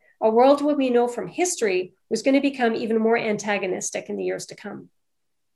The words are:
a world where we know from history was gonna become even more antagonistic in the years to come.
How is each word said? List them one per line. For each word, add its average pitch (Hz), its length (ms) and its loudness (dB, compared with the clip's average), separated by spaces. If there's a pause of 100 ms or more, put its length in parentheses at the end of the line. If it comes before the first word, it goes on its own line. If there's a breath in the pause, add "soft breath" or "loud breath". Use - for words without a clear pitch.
(220)
a 220 100 2
world 277 320 6
where 294 140 0
we 262 140 0
know 240 180 2
from 208 180 -8
history 196 680 -2 (160)
was 220 120 -2
gonna 277 180 4
become 254 360 0
even 226 220 -2
more 226 200 2
antagonistic 202 880 -4
in 208 80 -8
the 190 80 -4
years 185 220 -6
to - 80 -16
come. 190 340 -14 (680)